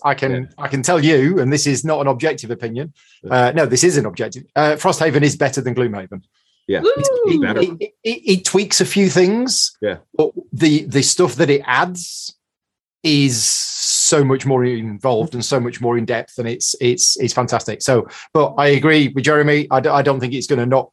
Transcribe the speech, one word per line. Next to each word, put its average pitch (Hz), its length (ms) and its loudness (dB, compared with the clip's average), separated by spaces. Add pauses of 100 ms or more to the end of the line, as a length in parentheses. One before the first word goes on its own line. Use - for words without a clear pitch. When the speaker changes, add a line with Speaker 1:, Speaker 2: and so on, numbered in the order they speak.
Speaker 1:
I 143 100 2
can, 135 180 -4
Speaker 2:
Yeah. 127 100 -6 (160)
Speaker 1:
I 143 100 -8
can 139 140 -4
tell 170 220 2
you, 156 360 4
and 127 120 0
this 147 140 0
is 135 180 -2
not 156 160 -2
an 143 60 0
objective 127 460 -2
opinion. 120 400 -8 (320)
Speaker 2:
Yeah. 95 60 -8
Speaker 1:
Uh, 127 220 2
no, 151 140 2
this 123 160 2
is 180 140 4
an 123 100 0
objective. 107 380 -8 (100)
Uh, 151 220 2
Frosthaven 156 460 0
is 143 140 2
better 135 240 -2
than 123 140 -4
Gloomhaven. 101 480 -6 (460)
Speaker 2:
Yeah, - 120 0
Speaker 3:
Woo! 415 160 2
Speaker 2:
it's 494 420 0
better. 220 220 0
Speaker 1:
It, 185 100 0 (100)
it, - 140 -10 (100)
it, 226 280 -4
it 185 120 0
tweaks 202 360 0
a 185 40 2
few 196 260 2
things. 214 720 0
Speaker 2:
Yeah. 98 160 -2 (200)
Speaker 1:
But 156 140 2 (220)
the, 151 320 2
the 135 180 0
stuff - 340 0
that 165 140 2
it 139 160 2
adds 175 720 -4 (640)
is 139 420 2
so - 800 0
much 135 240 0
more 131 180 2
involved 113 680 -2
and 120 100 -6
so 139 140 0
much 120 220 -6
more 120 180 0
in 117 60 -2
depth, 117 340 -6
and 117 80 -4
it's, - 340 -4
it's, - 380 2
it's - 160 -2
fantastic. 120 480 -2
So, 120 240 2 (260)
but 147 240 2
I 143 120 4
agree 143 400 4
with 135 160 -4
Jeremy. 147 480 2
I 131 80 2
d-, 147 80 0
I 143 140 2
don't 135 180 2
think 123 140 -4
it's 123 120 -6
gonna 123 200 0
knock 127 260 0